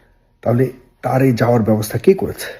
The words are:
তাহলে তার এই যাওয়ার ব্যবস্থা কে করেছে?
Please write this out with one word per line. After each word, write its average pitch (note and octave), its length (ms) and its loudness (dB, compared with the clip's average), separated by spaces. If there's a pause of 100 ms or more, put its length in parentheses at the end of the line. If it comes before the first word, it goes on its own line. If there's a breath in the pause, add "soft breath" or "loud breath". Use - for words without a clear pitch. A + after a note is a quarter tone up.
(420 soft breath)
তাহলে A#2+ 280 0 (320)
তার B2+ 200 -2
এই C3+ 120 4
যাওয়ার A#2 280 2
ব্যবস্থা G#2+ 360 -2
কে F#3+ 160 4
করেছে? - 340 -4 (120)